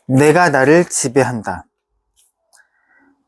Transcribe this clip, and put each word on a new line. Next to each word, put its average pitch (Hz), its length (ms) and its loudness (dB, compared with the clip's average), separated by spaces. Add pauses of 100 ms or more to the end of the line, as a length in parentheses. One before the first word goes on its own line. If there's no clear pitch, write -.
내가 151 420 2
나를 143 340 2
지배한다. 120 800 -6 (1600)